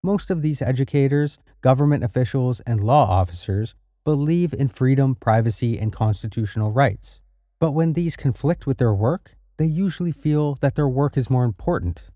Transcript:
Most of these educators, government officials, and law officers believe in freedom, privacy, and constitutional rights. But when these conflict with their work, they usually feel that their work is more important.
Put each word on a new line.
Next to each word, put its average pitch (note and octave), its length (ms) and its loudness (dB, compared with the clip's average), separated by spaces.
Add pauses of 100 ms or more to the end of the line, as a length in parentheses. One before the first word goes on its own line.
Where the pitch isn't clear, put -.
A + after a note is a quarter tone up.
Most F#3+ 260 -2
of E3+ 120 -2
these D3+ 200 -2
educators, C#3 760 0 (220)
government C#3 420 2
officials, B2+ 640 -2
and G#2+ 180 -2
law B2 260 4
officers F#2+ 680 -2 (280)
believe D#3 500 0
in C#3 140 0
freedom, C3 480 2
privacy, A2+ 640 0
and A2 140 -4
constitutional G#2+ 800 -2
rights. B2+ 480 -2 (400)
But D#3+ 100 0
when D#3+ 220 0
these E3+ 240 -2
conflict C#3+ 500 -2
with B2+ 100 -2
their A#2 160 2
work, A2+ 440 -2 (180)
they D#3+ 120 0
usually F3 440 -2
feel D3+ 440 0
that C#3 200 0
their D3 140 0
work C3+ 260 0
is B2+ 140 -2
more B2+ 160 2
important. A2 720 -4